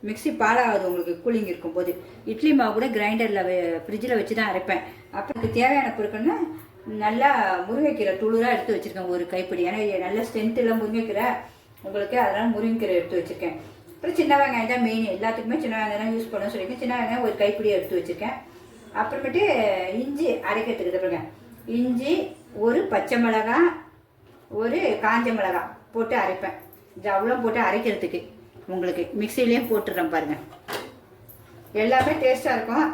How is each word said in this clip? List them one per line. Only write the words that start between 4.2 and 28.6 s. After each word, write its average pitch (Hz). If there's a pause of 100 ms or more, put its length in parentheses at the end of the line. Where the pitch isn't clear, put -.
தான் 214
அரைப்பேன். 185 (360)
அப்போ -
எனக்கு 226
தேவையான 254
பொருட்கள்னா 214 (680)
நல்லா 233 (380)
முருங்கைக்கீரை 220
துளுராக 226
எடுத்து 220
வச்சுருக்கேன் 180
ஒரு 175
கைப்பிடி. 180
ஏன்னா 214
இது 196
நல்ல 208
ஸ்ட்ரென்த்தில் 226
முருங்கைக்கீரை 220 (600)
உங்களுக்கு, 247
அதனால் 226
முருங்கைக்கீரை 220
எடுத்து 175
வச்சுருக்கேன். 165 (380)
அப்புறம் 339
சின்ன 285
வெங்காயம் 240
தான் 240
மெயின், 220
எல்லாத்துக்குமே 226
சின்ன 220
வெங்காயம் 208
தான் 226
யூஸ் 226
பண்ண 202
சொல்லியிருக்கேன். 208
சின்ன 240
வெங்காயம் 226
ஒரு 202
கைப்பிடி 208
எடுத்து 180
வச்சுருக்கேன். 214 (640)
அப்புறமேட்டு 269 (580)
இஞ்சி 285 (220)
அரைக்கிறதுக்கு 208
இதை 185
பாருங்க, 170 (560)
இஞ்சி, 254 (500)
ஒரு 240 (120)
பச்சை 220
மிளகா, 226 (1040)
ஒரு 240 (260)
காஞ்ச 233 (100)
மிளகா 185 (320)
போட்டு 226
அரைப்பேன். 185 (420)
இது 180
அவ்வளோ 226
போட்டு 226
அரைக்கிறதுக்கு 220 (540)